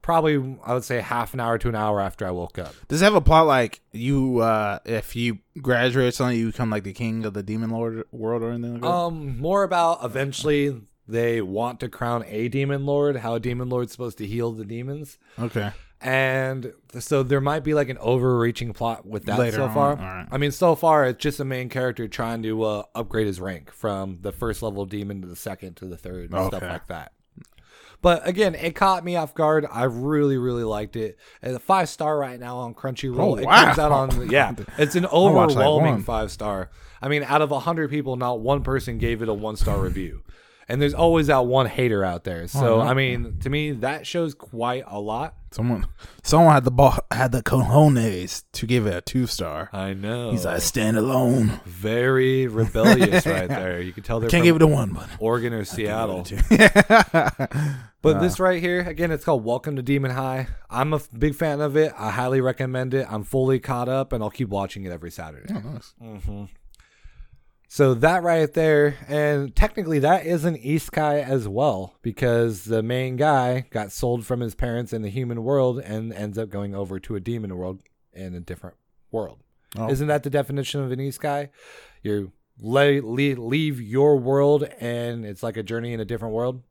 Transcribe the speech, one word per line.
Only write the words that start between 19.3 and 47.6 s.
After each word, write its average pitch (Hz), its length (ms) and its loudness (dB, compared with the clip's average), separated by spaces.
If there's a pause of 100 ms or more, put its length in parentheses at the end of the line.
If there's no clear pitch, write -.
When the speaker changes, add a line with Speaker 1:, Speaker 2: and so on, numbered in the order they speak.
Speaker 2:
Later 117 200 2
Speaker 1:
so 135 80 0
Speaker 2:
on, 110 80 -4
Speaker 1:
far. 143 160 2
Speaker 2:
all 147 80 -2
right. 95 340 -10
Speaker 1:
I 131 40 -4
mean, 143 140 0
so 170 240 4
far 156 320 4
it's 127 160 -2
just 147 160 -2
a 143 60 -6
main 127 240 -6
character 123 400 -4
trying 113 340 -6
to, 110 220 -2
uh, 104 180 -2 (100)
upgrade 110 360 -2
his 92 120 -4
rank 90 300 -10
from 95 520 -6
the 101 100 -6
first 113 320 -6
level 101 200 -4
demon 101 380 -8
to 90 60 -12
the 85 80 -14
second 95 400 -12
to - 80 -16
the 90 120 -12
third 90 360 -12
and 95 160 0
stuff 95 60 -4
Speaker 2:
Okay. 92 180 -8
Speaker 1:
like - 160 -12
that. 82 240 -12 (880)
But 175 260 4
again, 180 300 0
it 165 180 -4
caught 190 300 2
me 175 100 -4
off 160 180 -2
guard. 156 380 2
I 120 140 -2
really, 139 520 2
really 123 280 -2
liked 107 320 -4
it. 110 220 -6 (220)
It's 127 140 -6
a 120 60 -8
five 185 280 2
star 151 300 -2
right 127 220 -6
now 123 160 -10
on 123 180 -10
Crunchyroll. 127 460 -6
Speaker 2:
Oh, 139 160 4
Speaker 1:
It 127 100 -4
Speaker 2:
wow. - 200 6
Speaker 1:
comes 147 120 2
out 151 140 2
on, 127 380 0
Speaker 2:
<laughs> - 0 -
Speaker 1:
yeah, 123 240 2 (220)
it's 147 200 0
an 180 100 0
Speaker 2:
I'll 180 260 4
watch, 131 180 6
like, 131 80 2
Speaker 1:
overwhelming 151 360 4
Speaker 2:
one. 101 80 -4
Speaker 1:
five 110 300 -4
star. 98 380 -6 (300)
I 120 60 -8
mean, 147 160 0
out 143 200 2
of 147 100 0
a 135 80 -2
hundred 160 300 -2
people, 131 260 -4
not 123 240 -2
one 131 240 0
person 127 340 -2
gave 117 240 -2
it 110 60 -2
a 107 60 0
one 107 200 -6
star 101 240 2
review. 92 440 -4 (460)
And 127 120 -2
there's 143 140 2
always 165 320 4
that 135 200 4
one 127 200 4
hater 107 380 2
out 87 200 -2
there. 85 200 -6
Speaker 2:
Oh, - 20 -10
Speaker 1:
So, 120 320 4
Speaker 2:
yeah. 113 120 4
Speaker 1:
I 131 40 4
mean, 123 460 0
to 135 100 -4
me, 151 220 -2
that 127 340 -4
shows 165 280 -2
quite 123 520 -4
a 104 140 -10
lot. 113 340 -6 (160)
Speaker 2:
Someone, 113 360 0 (360)
someone 156 320 8
had 127 100 4
the 123 60 4
ball, 131 260 6 (140)
had 123 220 2
the 127 100 0
cojones 117 1120 4